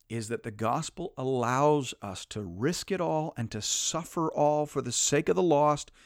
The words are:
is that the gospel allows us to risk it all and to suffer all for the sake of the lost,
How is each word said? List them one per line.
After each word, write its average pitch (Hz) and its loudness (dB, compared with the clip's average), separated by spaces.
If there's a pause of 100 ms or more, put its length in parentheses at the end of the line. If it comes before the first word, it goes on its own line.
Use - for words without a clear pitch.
is 110 -6
that 113 -6
the 117 -8
gospel 123 -4
allows 131 2
us 95 -10
to - -8
risk 104 -4
it 185 -2
all 160 -2
and 113 -6
to 107 -6
suffer - -2
all 151 4
for 143 -4
the 123 -6
sake - 2
of 180 4
the 185 4
lost, 151 4 (140)